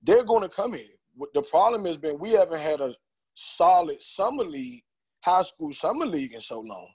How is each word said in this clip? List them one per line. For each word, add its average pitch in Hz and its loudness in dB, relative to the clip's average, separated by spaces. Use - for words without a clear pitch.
they're 226 6
gonna 214 2
come 214 -6
here. 143 -12
What 143 -12
the 143 2
problem 208 2
has 165 -4
been, 147 -6
we 190 -8
haven't 180 4
had 151 -2
a 127 -4
solid 175 2
summer 240 -4
league, 131 -10
high 180 2
school 160 -6
summer 240 -4
league 139 -4
in 113 -16
so 117 -10
long. 98 -16